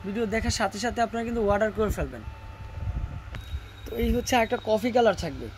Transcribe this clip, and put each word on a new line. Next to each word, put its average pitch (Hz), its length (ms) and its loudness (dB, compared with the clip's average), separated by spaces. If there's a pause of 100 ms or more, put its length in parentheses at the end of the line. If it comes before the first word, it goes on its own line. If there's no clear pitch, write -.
ভিডিও 208 220 -2
দেখার 220 260 0
সাথে 202 280 0
সাথে 233 220 0
আপনারা 226 240 0
কিন্তু 233 240 0
order 202 220 4
করে 202 180 2
ফেলবেন। 131 320 -4 (1700)
তো 220 60 -6
এই 233 200 4
হচ্ছে 240 200 2
একটা 233 280 4
coffee 220 280 2
color 226 220 6
থাকবে। 135 340 -4 (100)